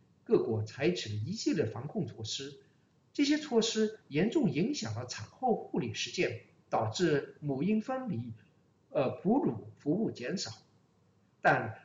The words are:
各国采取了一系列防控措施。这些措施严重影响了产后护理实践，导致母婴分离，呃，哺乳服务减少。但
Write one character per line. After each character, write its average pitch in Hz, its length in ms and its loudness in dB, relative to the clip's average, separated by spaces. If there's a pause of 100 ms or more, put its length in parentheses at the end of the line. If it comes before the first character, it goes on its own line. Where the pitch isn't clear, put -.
(240)
各 226 200 4
国 110 200 0
采 151 280 0
取 175 180 -4
了 104 60 -4
一 117 160 -4
系 254 220 -2
列 143 120 0
防 110 220 -6
控 180 180 -4
措 110 180 -10
施。 139 360 -8 (520)
这 294 140 2
些 294 120 4
措 233 240 2
施 220 460 0
严 151 240 2
重 262 180 4
影 180 240 2
响 113 220 -6
了 - 100 -6
产 - 220 -10
后 247 260 -2
护 - 240 -4
理 120 160 -2
实 - 160 -6
践， 113 320 -2 (300)
导 113 160 2
致 151 540 2
母 139 200 -2
婴 214 180 4
分 262 300 -2
离， 117 240 -4 (560)
呃， - 220 2 (100)
哺 220 220 4
乳 107 240 -2 (100)
服 175 240 0
务 165 80 0
减 127 260 -6
少。 - 160 -6 (880)
但 117 460 4